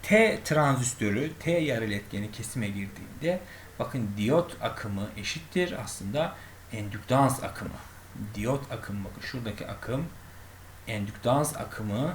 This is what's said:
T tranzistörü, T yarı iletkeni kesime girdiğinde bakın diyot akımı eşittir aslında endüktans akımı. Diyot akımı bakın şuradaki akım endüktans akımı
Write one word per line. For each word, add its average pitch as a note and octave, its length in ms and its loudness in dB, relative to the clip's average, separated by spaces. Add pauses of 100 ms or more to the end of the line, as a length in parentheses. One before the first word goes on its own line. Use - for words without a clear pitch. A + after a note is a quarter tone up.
T G#3+ 420 8
tranzistörü, C3+ 920 4
T E3 120 0
yarı C#3+ 340 4
iletkeni G#2 460 -2
kesime - 360 -4
girdiğinde G2+ 720 -2 (400)
bakın B2 380 0
diyot C#3+ 440 4
akımı G#2 460 -2 (100)
eşittir F3 680 -2
aslında B2 520 -2 (360)
endüktans A2+ 720 2
akımı. - 280 -6 (640)
Diyot C3 360 0
akımı G2+ 340 -6
bakın - 160 -10
şuradaki A2+ 460 -6
akım B2+ 380 -2 (840)
endüktans A#2 680 2
akımı A2+ 580 0